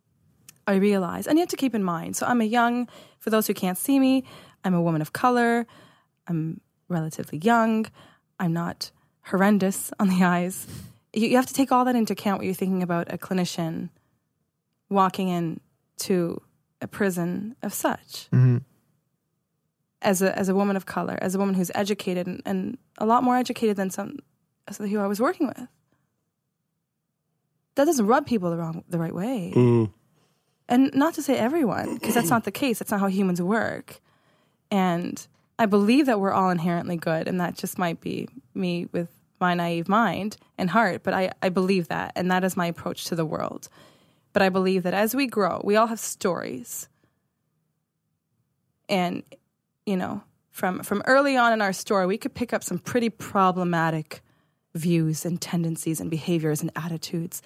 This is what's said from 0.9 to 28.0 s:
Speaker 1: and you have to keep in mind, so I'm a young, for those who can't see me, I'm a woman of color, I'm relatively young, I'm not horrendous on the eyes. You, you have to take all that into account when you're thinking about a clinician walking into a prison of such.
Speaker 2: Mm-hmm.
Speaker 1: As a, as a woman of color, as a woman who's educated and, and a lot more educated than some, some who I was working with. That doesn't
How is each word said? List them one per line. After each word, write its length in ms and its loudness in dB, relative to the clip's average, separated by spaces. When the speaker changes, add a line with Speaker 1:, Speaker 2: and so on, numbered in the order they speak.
Speaker 1:
and 100 4
you 40 6
have 80 0
to 80 -6
keep 160 0
in 100 0
mind, 320 -4
so 120 -2
I'm 140 2
a 40 2
young, 420 2
for 140 -4
those 160 2
who 80 0
can't 220 -2
see 200 2
me, 260 4
I'm 120 2
a 60 4
woman 200 2
of 120 -6
color, 520 2
I'm 340 -4
relatively 500 -6
young, 480 2
I'm 140 0
not 380 -6
horrendous 720 2
on 100 4
the 140 4
eyes. 440 0
You, 160 0
you 80 4
have 100 4
to 80 -10
take 160 2
all 140 4
that 100 2
into 180 0
account 260 -2
when 60 -6
you're 80 -2
thinking 300 0
about 280 -2
a 60 -8
clinician 720 -4
walking 400 2
into 1120 -4
a 60 -8
prison 760 -4
of 100 -8
such. 580 -6
Speaker 2:
Mm-hmm. 260 6
Speaker 1:
As 180 2
a, 160 2
as 120 -2
a 60 2
woman 200 2
of 100 -6
color, 340 -4
as 140 -4
a 60 -2
woman 160 2
who's 180 0
educated 540 -4
and, 180 -8
and 320 -4
a 80 0
lot 160 4
more 140 4
educated 380 0
than 140 -2
some, 300 -10
some 180 -10
who 120 -2
I 80 0
was 120 -2
working 280 0
with. 200 -10
That 100 4
doesn't 200 2